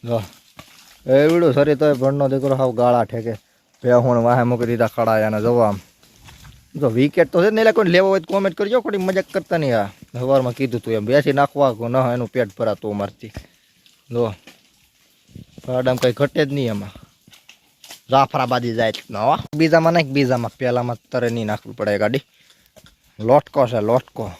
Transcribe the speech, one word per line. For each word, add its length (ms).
જો. 180
એવડું 420
સરી 200
તોય 200
ભણનો 340
દીકરો 260
હાવ 180
ગાળા 320
ઠેકે. 280
ભેહુણ 360
વાહે 240
મૂકી 240
દીધા 200
ખડા 320
એને 220
જોવા 280
આમ. 120
જો 80
વિકેટ 440
તો 120
છે 60
ને, 100
એટલે 120
કોઈને 180
લેવો 180
હોય 120
તો 140
કોમેન્ટ 220
કરજો, 240
ખોટી 180
મજાક 340
કરતા 240
નહીં. 220
આ 80
સવારમાં 340
કીધું 280
તું 140
એમ, 100
બેસી 280
નાખવા 400
કો 160
ન 80
એનું 320
પેટ 200
ભરાતું 320
અમારથી. 420
જો. 240
પાડામાં 300
કંઈ 160
ઘટે 340
જ 60
નહીં 160
એમાં. 220
જાફરાબાદી 640
જાય 180
જ 20
ન 60
હો. 200
બીજામાં 360
નાખ, 120
બીજામાં. 540
પહેલામાં 380
તરે 180
નહીં 160
નાખવું 300
પડે 220
ગાડી. 220
લોટકો 460
છે, 140
લોટકો. 600